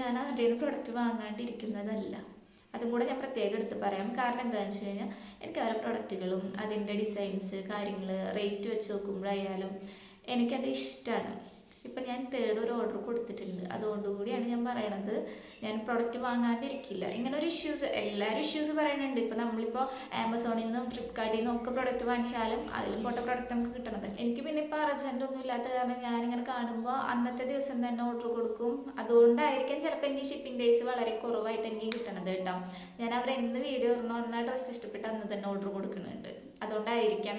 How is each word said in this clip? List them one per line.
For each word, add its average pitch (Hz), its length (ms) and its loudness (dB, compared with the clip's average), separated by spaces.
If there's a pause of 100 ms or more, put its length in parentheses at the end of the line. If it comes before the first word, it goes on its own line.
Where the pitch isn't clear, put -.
ഞാൻ 247 180 0
അവരുടെ 277 160 -2
കയ്യിൽ 233 140 6
നിന്ന് 233 120 0
പ്രൊഡക്റ്റ് 254 360 -2
വാങ്ങാണ്ടിരിക്കുന്നതല്ല. 214 1160 -2 (600)
അതും 233 180 0
കൂടെ 240 160 4
ഞാൻ 269 140 0
പ്രത്യേകം 214 360 0
എടുത്ത് 202 260 -4
പറയാം. 196 220 0 (120)
കാരണം 247 260 2
എന്താണെന്ന് 202 300 0
വെച്ച് 196 120 -4
കഴിഞ്ഞാൽ 202 220 -4 (340)
എനിക്ക് - 200 -4
അവരുടെ 220 220 0
പ്രൊഡക്റ്റുകളും 190 600 -2 (180)
അതിൻ്റെ 208 380 0
ഡിസൈൻസ്, 202 560 -2 (140)
കാര്യങ്ങൾ, 196 400 -2 (280)
റേറ്റ് 202 340 0
വെച്ച് 214 200 -2
നോക്കുമ്പോഴായാലും 196 800 -2 (640)
എനിക്കത് 240 420 2
ഇഷ്ടമാണ്. - 560 -2 (540)
ഇപ്പം 262 220 -6
ഞാൻ 254 100 -4 (140)
തേർഡ് 220 300 2
ഒരു 233 120 0
ഓർഡർ 214 300 0
കൊടുത്തിട്ടുണ്ട്. 190 580 -4 (120)
അതുകൊണ്ടുകൂടിയാണ് 208 760 -2
ഞാൻ 240 160 0
പറയണത്. 208 480 -2 (480)
ഞാൻ 214 100 -2 (120)
പ്രൊഡക്റ്റ് 233 400 0
വാങ്ങാണ്ടിരിക്കില്ല. 240 800 0 (120)
ഇങ്ങനെ 254 220 -2
ഒരു 330 140 2
ഇഷ്യൂസ്, 285 340 -2 (140)
എല്ലാവരും 208 440 2
ഇഷ്യൂസ് 302 320 0
പറയുന്നുണ്ട്. 277 460 2
ഇപ്പം 214 180 0
നമ്മളിപ്പോൾ 226 440 0 (360)
Amazon-ിൽ 226 440 2
നിന്നും 240 260 0
Flipkart-ിൽ 220 480 0
നിന്നും 240 180 2
ഒക്കെ 247 180 -2
പ്രൊഡക്റ്റ് 254 340 2
വാങ്ങിച്ചാലും 233 520 2 (160)
അതിലും 208 300 -2
പൊട്ട 240 180 0
പ്രൊഡക്റ്റ് 240 300 0
നമുക്ക് 233 240 2
കിട്ടണത്. 214 280 -4 (140)
എനിക്ക് 240 240 2
പിന്നെ 302 200 2
ഇപ്പം 302 200 -2
അർജന്റ് 269 420 0
ഒന്നും 262 160 -4
ഇല്ലാത്ത 240 320 -2
കാരണം 240 320 2
ഞാനിങ്ങനെ 240 440 0
കാണുമ്പോൾ 240 460 0 (160)
അന്നത്തെ 240 380 2
ദിവസം 269 260 0 (100)
തന്നെ 240 200 -2
ഓർഡർ 233 200 -2 (100)
കൊടുക്കും. 233 360 0 (280)
അതുകൊണ്ടായിരിക്കാം 240 840 8
ചിലപ്പോൾ 285 260 2
എനിക്ക് 269 200 -2
ഷിപ്പിംഗ് 247 320 -4
ഡേയ്സ് 233 280 8
വളരെ 226 220 2 (120)
കുറവായിട്ട് 220 460 0
എനിക്ക് 220 260 -2
കിട്ടണത് 185 340 -4
കേട്ടോ. 185 240 0 (460)
ഞാൻ 233 180 0
അവരെന്ത് 240 480 0
വീഡിയോ 240 300 4
ഇടണോ 233 260 -2
അന്ന് 233 160 -2
ആ 233 80 0
ഡ്രസ്സ് 254 280 -2
ഇഷ്ടപ്പെട്ട് - 360 -6
അന്ന് 214 240 -4
തന്നെ 202 160 -4
ഓർഡർ 196 260 -2
കൊടുക്കുന്നുണ്ട്. - 540 -6 (320)
അതുകൊണ്ടായിരിക്കാം 214 760 2